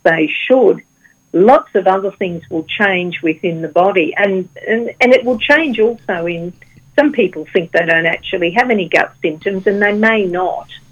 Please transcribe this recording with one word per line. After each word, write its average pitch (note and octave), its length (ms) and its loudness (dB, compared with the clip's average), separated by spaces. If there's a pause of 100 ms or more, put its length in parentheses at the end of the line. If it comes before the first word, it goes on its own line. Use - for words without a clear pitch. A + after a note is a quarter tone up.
they D#3+ 280 2 (160)
should, B3+ 340 4 (500)
lots A3 440 4
of F#3+ 120 0
other G3 240 0
things F3 380 -8
will D#3+ 140 -6
change F3+ 580 -4
within E3 400 -4
the D#3+ 60 -6
body. F3+ 480 2
And, F#3+ 340 -2 (180)
and, A#3 340 -2
and B3+ 120 4
it B3 100 4
will A#3+ 160 -2
change C#4+ 400 0
also G#3+ 480 -2
in, E3+ 260 -8 (420)
some D4 160 2
people F3+ 400 -2
think E3+ 200 -2
they F3 140 0
don't E3 200 0
actually E3+ 460 -4
have B3 180 0
any G3 180 0
gut - 340 -2
symptoms, F#3 440 -4
and G3+ 160 0
they G#3 120 2
may G#3+ 320 0
not, F3+ 440 -4 (220)